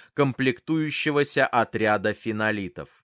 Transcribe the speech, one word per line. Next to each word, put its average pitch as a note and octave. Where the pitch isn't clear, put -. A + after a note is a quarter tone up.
комплектующегося C#3+
отряда G#2+
фенолитов. G#2+